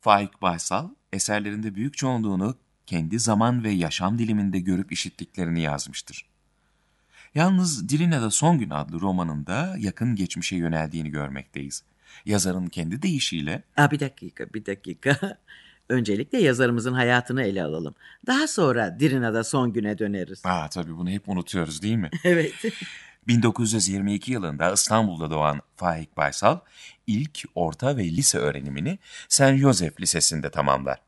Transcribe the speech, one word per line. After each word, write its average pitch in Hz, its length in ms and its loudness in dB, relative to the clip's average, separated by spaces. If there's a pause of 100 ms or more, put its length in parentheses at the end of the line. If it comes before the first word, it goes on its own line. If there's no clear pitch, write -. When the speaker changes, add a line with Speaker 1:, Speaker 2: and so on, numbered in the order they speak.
Speaker 1:
Faik 101 420 4
Baysal, 92 460 0 (240)
eserlerinde 104 640 -2
büyük 123 220 -4
çoğunluğunu 110 580 0 (320)
kendi 85 320 -2
zaman 117 460 2
ve 107 60 0
yaşam 92 480 0
diliminde 104 420 0
görüp 92 320 -2
işittiklerini 85 680 -4
yazmıştır. - 680 -6 (1080)
Yalnız 165 540 2
Dirina'da 147 420 2
Son 160 280 4
Gün 110 120 -2
adlı 76 300 -4
romanında 92 760 -2
yakın 113 380 -2
geçmişe 92 400 -4
yöneldiğini 80 540 -2
görmekteyiz. 69 760 -8 (400)
Yazarın 92 420 -2
kendi 85 360 -6
deyişiyle 92 600 -2 (140)
Speaker 2:
Aa, 147 140 4
bir 147 100 -2
dakika, - 540 -10
bir 107 120 -10
dakika. 135 720 -2 (240)
<laughs> - 260 -20
Öncelikle 113 500 0
yazarımızın 123 540 4
hayatını 123 500 2
ele 98 200 0
alalım. 78 320 -6 (320)
Daha 285 220 2
sonra 117 520 2
Dirina'da 120 440 2
Son 123 280 0
Gün'e 104 260 -2
döneriz. 98 460 -4
Speaker 1:
Aa, 87 240 0
tabii 82 280 -6
bunu 87 140 -4
hep 101 180 -4
unutuyoruz, 85 540 -4
değil 107 140 0
mi? 87 200 -2
Speaker 2:
<laughs> - 80 -8
Evet. 170 280 2 (760)
Speaker 1:
Bin 117 140 6
dokuz 113 300 2
yüz 101 160 0
yirmi 98 260 0
iki 104 180 -4
yılında 85 400 0
İstanbul'da 98 580 2
doğan 76 300 2 (160)
Faik 82 400 -4
Baysal, 98 440 2 (460)
ilk, 120 360 -2 (120)
orta 90 420 -2
ve 107 80 -2
lise 82 340 0
öğrenimini 73 600 -4 (300)
Saint 135 320 4
Joseph 95 400 2
Lisesi'nde 80 500 0
tamamlar. 67 580 0